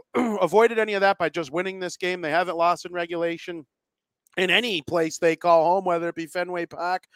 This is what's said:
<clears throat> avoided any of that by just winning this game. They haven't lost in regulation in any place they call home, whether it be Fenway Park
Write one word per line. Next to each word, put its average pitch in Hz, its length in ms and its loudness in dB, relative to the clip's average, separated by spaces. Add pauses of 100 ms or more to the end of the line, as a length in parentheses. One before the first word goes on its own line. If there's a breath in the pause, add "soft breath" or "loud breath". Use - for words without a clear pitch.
<clears throat> - 80 -20
avoided 220 640 2
any 214 140 0
of 196 80 0
that 196 160 4
by 165 140 -2
just 156 220 -6
winning 190 280 -4
this 180 160 -6
game. 180 240 -4
They 160 100 -4
haven't 170 280 0
lost 170 260 0
in 175 80 -12
regulation 170 720 -6 (720)
in 185 140 2
any 196 320 2
place 165 340 -2
they 165 200 2
call 165 280 4
home, 185 220 2
whether 170 220 0
it 165 80 -8
be 165 100 -8
Fenway 175 400 -6
Park 170 380 -4 (120)